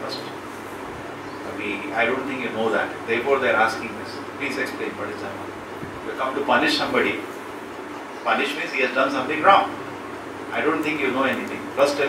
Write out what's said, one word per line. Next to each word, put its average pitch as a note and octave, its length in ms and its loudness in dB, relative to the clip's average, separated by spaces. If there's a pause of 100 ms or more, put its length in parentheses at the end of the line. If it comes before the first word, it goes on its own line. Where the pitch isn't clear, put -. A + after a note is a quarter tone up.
first. - 200 -6 (1400)
We, G2+ 160 -4 (180)
I A#2 140 2
don't B2+ 220 0
think A#2+ 160 -4
you A2+ 60 -4
know A2 200 2
that. - 240 0 (140)
Therefore, C3 320 4
they B2 100 4
are A2 100 6
asking A2 380 2
this. - 160 -8 (240)
Please C#3 200 -2
explain - 320 -2
what - 180 -6
is G#2 120 -8
dharma. - 240 -8 (640)
You - 100 -4
come D#3+ 200 -2
to C#3 80 0
punish D3 340 4
somebody. B2+ 400 2 (1040)
Punish C3 340 2
means - 160 -4
he C3 100 2
has B2+ 120 2
done C#3 160 4
something D3 320 0
wrong. F#3+ 320 8 (800)
I - 80 0
don't D#3 240 2
think D3+ 160 0
you C3 100 2
know C3 140 2
anything. B2 340 -2 (160)
First C#3+ 220 6
tell C#3+ 120 2